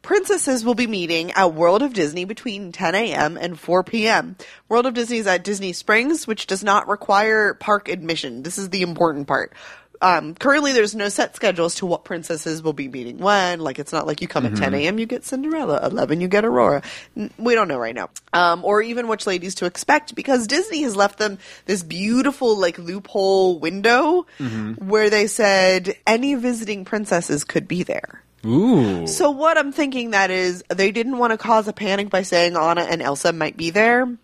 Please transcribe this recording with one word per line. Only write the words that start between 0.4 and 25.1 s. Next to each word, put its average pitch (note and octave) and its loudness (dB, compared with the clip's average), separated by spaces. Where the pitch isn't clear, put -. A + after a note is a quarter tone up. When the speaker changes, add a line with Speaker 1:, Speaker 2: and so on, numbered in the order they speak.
Speaker 1:
will A#3+ 2
be B3 -2
meeting E3+ -4
at F#3 4
World E3+ 4
of C#4 -2
Disney F3 -2
between G3+ -10
ten F3+ -2
A G#3 0
M C#3+ 0
and E3+ -6
four F3+ 2
P A3 -2
M. F#3 0
World A#3+ 2
of B3+ -2
Disney A#3 -4
is G#3+ -2
at F3+ 0
Disney G3 -4
Springs, B3 0
which A3 -6
does F#3+ -4
not G3+ 2
require G#3 2
park G#3 -2
admission. D#3+ -6
This F3 -8
is G3 -8
the F#3 -2
important D#3+ 0
part. C3 -2
Um, E3 2
currently, C#4 2
there's G#3+ 2
no G#3 -4
set - -2
schedule F3+ 0
as - -4
to G3 -6
what E3+ -2
princesses D#3+ -8
will D#3 0
be C#3 -8
meeting B2 -10
when. F#3 2
Like, D#3 -4
it's C#3+ -10
not D#3 -2
like D3+ -4
you F3 -6
come B2+ -2
at G#2 -2
Speaker 2:
Mm-hmm. G#2 0
Speaker 1:
ten C3+ 0
A C#3+ 0
M, G#3 -2
you A3+ -2
get A#3+ -8
Cinderella. C4+ -2
Eleven, - 0
you F3+ -2
get G3+ 2
Aurora. D3 4
N-, G#3+ -8
we A#3 0
don't G#3+ 2
know C#3+ -4
right A2+ -4
now. G2+ -8
Um, F3 2
or G#3 2
even A#3 -4
which A3 -4
ladies F#3 -4
to F3+ -4
expect, D4 0
because B3+ 0
Disney D#4 -2
has A#3 -2
left G3+ 2
them G3+ -2
this F3+ -2
beautiful, A3 0
like, F3+ 0
loophole F#3+ 0
window A#3+ 2
Speaker 2:
Mm-hmm. A3 -6
Speaker 1:
where G#3+ 4